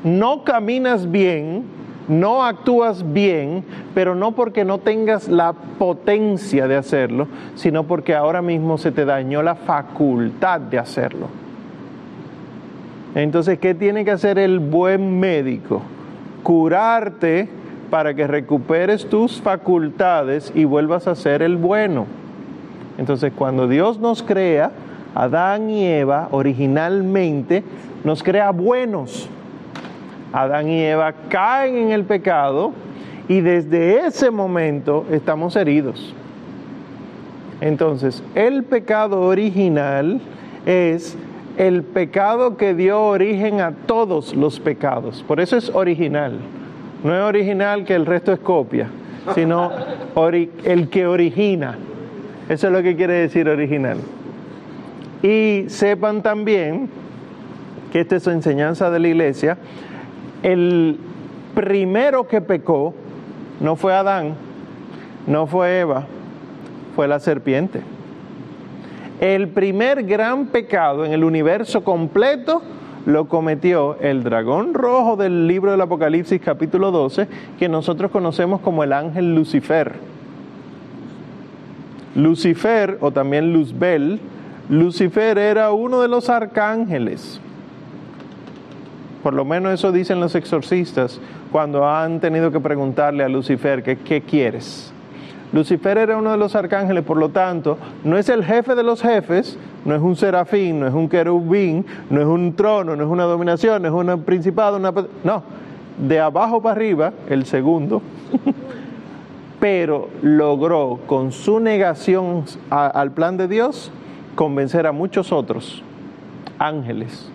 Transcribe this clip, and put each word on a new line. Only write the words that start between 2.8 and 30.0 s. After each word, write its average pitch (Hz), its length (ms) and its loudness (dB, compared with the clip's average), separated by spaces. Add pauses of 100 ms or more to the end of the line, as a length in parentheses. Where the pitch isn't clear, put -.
bien, 175 500 2 (300)
pero 185 220 2
no 202 160 0
porque 226 340 0
no 190 140 0
tengas 220 480 0
la 170 260 4 (240)
potencia 196 880 2
de 135 100 4
hacerlo, 131 500 0 (260)
sino 160 300 0
porque 165 320 0
ahora 156 260 2
mismo 160 380 0
se 160 120 0
te 143 140 2
dañó 139 380 0
la 165 100 2
facultad 147 1080 0
de 127 180 -2
hacerlo. - 480 -4 (1900)
Entonces, 156 460 2
¿qué 185 140 2
tiene 202 320 0
que 208 60 2
hacer 196 260 2
el 190 220 4
buen 185 600 2
médico? 143 640 0 (640)
Curarte 180 1040 2 (400)
para 156 240 2
que 147 140 0
recuperes 156 840 0
tus 220 320 2
facultades 165 1120 2
y 156 120 4
vuelvas 156 420 2
a 180 80 0
ser 147 260 2
el 170 160 2
bueno. 180 480 2 (920)
Entonces, 135 380 0
cuando 131 320 0
Dios 185 320 2
nos 226 240 -2
crea, 175 480 2 (440)
Adán 185 540 0
y 208 160 0
Eva 147 460 2
originalmente 156 1300 0 (400)
nos - 180 0
crea 202 300 2
buenos. 190 800 -2 (1000)